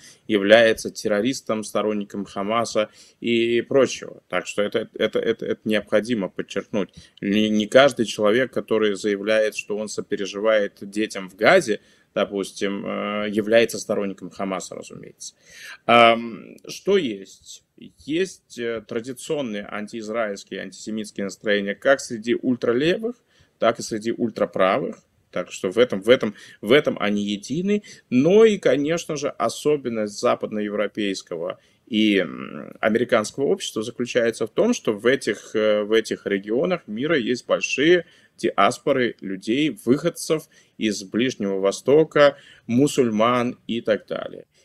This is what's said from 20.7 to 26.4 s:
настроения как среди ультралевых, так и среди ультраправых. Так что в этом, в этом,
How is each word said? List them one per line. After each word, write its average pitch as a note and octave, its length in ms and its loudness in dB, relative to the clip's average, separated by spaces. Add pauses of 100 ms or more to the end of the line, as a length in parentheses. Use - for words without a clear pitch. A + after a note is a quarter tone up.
настроения G2+ 500 -2
как C3+ 240 2
среди A#2 360 -4
ультралевых, C#3 840 -2 (420)
так A2+ 200 0
и A2+ 40 -8
среди A2 300 -6
ультраправых. G2+ 840 -2 (300)
Так F2+ 220 -8
что - 180 -4
в F#2 80 -6
этом, A#2 240 2
в G2+ 80 0
этом, A#2+ 260 4 (260)